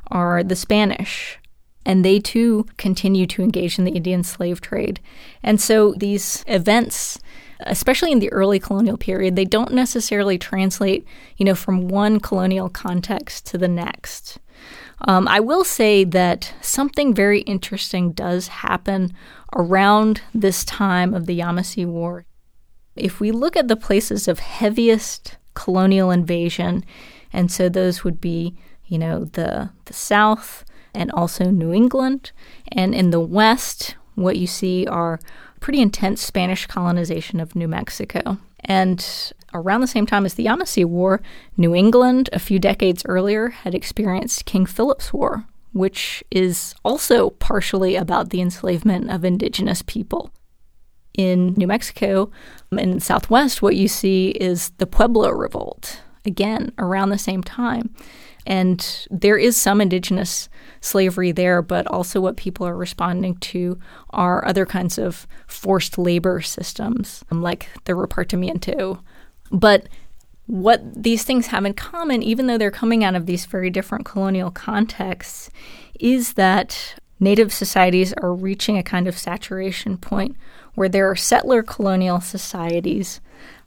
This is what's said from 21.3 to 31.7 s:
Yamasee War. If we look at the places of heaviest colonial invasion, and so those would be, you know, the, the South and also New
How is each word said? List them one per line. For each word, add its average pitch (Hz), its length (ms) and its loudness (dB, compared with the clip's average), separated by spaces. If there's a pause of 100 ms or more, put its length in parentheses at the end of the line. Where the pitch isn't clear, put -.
Yamasee 175 460 -4
War. 170 400 -6 (680)
If - 240 -4
we 208 120 0
look 262 260 0
at 277 100 2
the 226 80 2
places 208 520 -2
of 175 120 2
heaviest 226 960 0 (160)
colonial 185 580 2
invasion, 175 720 0 (500)
and 180 180 0
so 180 160 2
those 180 360 0
would 175 180 -2
be, 170 340 -4 (320)
you 170 100 -2
know, 160 280 -2
the, - 440 -4 (160)
the - 80 -18
South - 680 0 (300)
and 196 180 -4
also 175 400 0
New 170 220 2